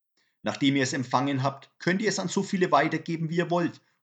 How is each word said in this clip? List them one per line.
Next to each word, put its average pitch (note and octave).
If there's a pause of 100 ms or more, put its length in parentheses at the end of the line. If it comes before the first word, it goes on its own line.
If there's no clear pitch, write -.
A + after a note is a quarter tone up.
(440)
Nachdem C3+
ihr C#3
es B2+
empfangen C3+
habt, C3+ (100)
könnt F#3
ihr A3
es F#3+
an F#3
so G3
viele F3+
weitergeben, D#3
wie E3
ihr E3+
wollt, E3+ (220)